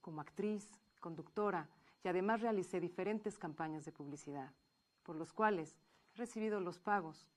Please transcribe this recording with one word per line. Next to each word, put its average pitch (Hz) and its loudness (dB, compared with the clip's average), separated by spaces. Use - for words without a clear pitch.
como 156 -8
actriz, 208 -2
conductora 170 0
y 190 0
además 190 4
realicé 196 2
diferentes 190 -2
campañas 156 -4
de 156 -10
publicidad, 143 -8
por 165 -8
los 160 -6
cuales 202 4
he - -14
recibido 220 0
los 175 -2
pagos 185 0